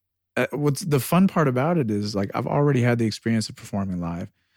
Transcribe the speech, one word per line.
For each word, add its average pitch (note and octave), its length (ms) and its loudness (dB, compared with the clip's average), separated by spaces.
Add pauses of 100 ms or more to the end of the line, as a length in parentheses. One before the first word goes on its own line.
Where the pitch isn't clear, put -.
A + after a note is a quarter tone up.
(360)
uh, B2+ 160 0
what's C#3+ 280 -2
the C#3+ 200 0
fun F3+ 280 4
part D#3+ 200 2
about C3+ 280 0
it B2+ 140 0
is, G#2 240 -2
like, G2 200 -2
I've A#2 120 -2
already C#3+ 360 2
had A#2+ 160 2
the A#2 80 0
experience A2 420 -2
of - 80 -14
performing F#2+ 440 -6
live. E2+ 300 -6 (260)